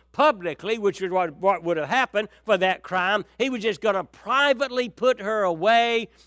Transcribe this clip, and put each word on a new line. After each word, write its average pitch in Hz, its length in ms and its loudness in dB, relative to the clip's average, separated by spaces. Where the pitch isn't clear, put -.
publicly, 214 640 0
which 202 240 -2
is 185 100 -4
what, 180 240 0
what 180 280 0
would 170 120 0
have 147 140 -4
happened 214 400 0
for 208 120 4
that 185 240 0
crime, 185 440 -2
he 262 120 -2
was 247 120 -6
just 208 200 -4
gonna 196 240 0
privately 254 840 -2
put 247 320 0
her 208 240 -2
away 226 640 2